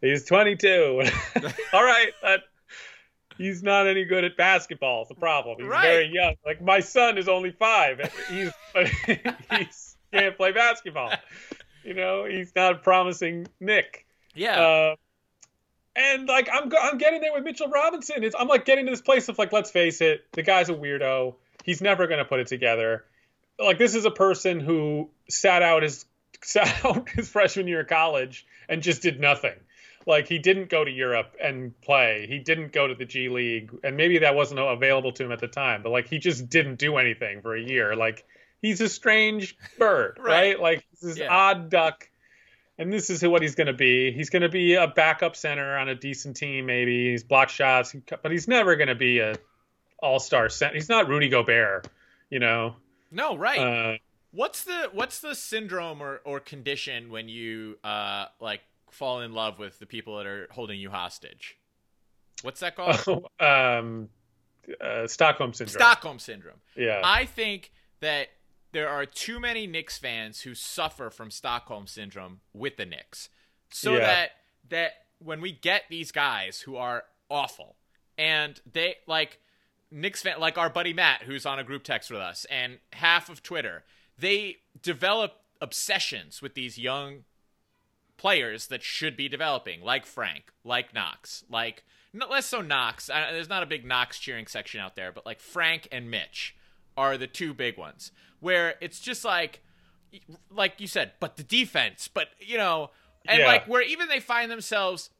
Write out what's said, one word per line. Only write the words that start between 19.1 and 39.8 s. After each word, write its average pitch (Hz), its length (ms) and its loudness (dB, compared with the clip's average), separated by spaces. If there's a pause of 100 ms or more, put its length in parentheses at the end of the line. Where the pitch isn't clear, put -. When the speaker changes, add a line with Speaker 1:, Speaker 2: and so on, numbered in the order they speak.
Speaker 1:
of, 226 100 -8
like, 214 140 0
let's 208 180 2
face 170 300 2
it, 160 320 2
the 165 100 -4
guy's 180 260 4
a 175 60 0
weirdo. 135 600 -2 (300)
He's 175 160 -2
never 185 260 2
gonna 156 180 0
put 131 160 0
it 120 80 -2
together. 113 560 0 (540)
Like, 190 200 4
this 233 160 6
is 220 100 0
a 214 60 6
person 185 500 2
who 151 480 0 (220)
sat 180 320 4
out 165 200 6
his, 147 220 -4 (200)
<laughs> - 180 -20
sat - 420 2
out 254 240 2
his 233 220 -4
freshman 196 360 2
year 170 140 -2
of - 80 -4
college 151 580 0 (220)
and 165 140 -4
just - 200 0
did 147 180 0
nothing. 143 340 2 (500)
Like, 151 240 4
he 170 100 -2
didn't 190 300 4
go 156 160 2
to 143 60 -4
Europe 123 520 -2
and 131 380 -6
play. 117 480 4
He 139 100 -6
didn't 156 340 -2
go 143 140 2
to 131 80 -2
the 123 120 -10
G 127 220 -4
League. 117 420 -4 (120)
And 139 140 -4
maybe 170 220 4
that 147 180 6
wasn't 139 240 0
available 131 520 2
to 131 120 -6
him 120 80 -6
at 113 80 -6
the 120 80 -6
time, 123 340 -4
but, 113 80 -4
like, 123 180 0
he 160 100 -4
just 143 320 -2
didn't 143 260 2
do 147 220 0
anything 110 420 0
for 113 160 -6
a 113 40 -6
year. 113 360 0
Like, 113 280 -2 (360)
he's 214 220 0
a 220 60 2
strange 214 680 0 (220)
bird, 156 400 4